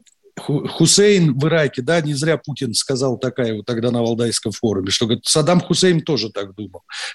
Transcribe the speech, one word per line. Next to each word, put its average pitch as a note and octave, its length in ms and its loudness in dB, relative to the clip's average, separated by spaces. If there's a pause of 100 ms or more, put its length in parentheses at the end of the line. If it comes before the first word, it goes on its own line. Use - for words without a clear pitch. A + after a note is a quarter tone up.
(380)
Ху-, D3 280 -4
Хусейн E3+ 720 4
в C#3+ 80 0
Ираке, D#3 340 0
да, D#3+ 220 0
не D3 100 -2
зря D3 240 0
Путин B2+ 380 -8
сказал B2+ 440 -2
Токаеву A#2 440 -2
тогда A#2 280 -2
на A#2+ 120 0
Валдайском A#2 500 -2
форуме, G2 380 -2
что, - 160 0
говорит, A2+ 180 -2
Саддам E3 360 4
Хусейн F3 420 2
тоже A2+ 280 -2
так G2 240 -8
думал. F#2 280 -12 (320)